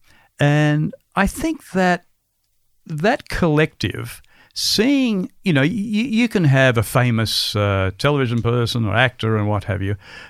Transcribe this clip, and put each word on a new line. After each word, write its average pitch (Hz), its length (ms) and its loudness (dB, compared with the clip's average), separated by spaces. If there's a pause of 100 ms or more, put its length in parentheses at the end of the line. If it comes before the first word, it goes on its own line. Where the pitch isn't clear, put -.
(400)
And 147 540 2 (220)
I 190 120 0
think - 440 -6
that 180 340 0 (800)
that 170 420 -2
collective, 151 960 -2 (320)
seeing, 240 800 0 (120)
you 190 100 2
know, 135 80 4
y-, 143 60 4
y-, 208 420 -2 (120)
you 240 80 2
can 190 160 2
have 131 320 4
a 110 60 2
famous, 113 720 0
uh, 98 420 0
television 131 440 0
person 117 440 0
or 98 100 -2
actor 113 400 0
and 104 140 0
what 104 160 -2
have 95 160 -4
you, 98 140 -4 (340)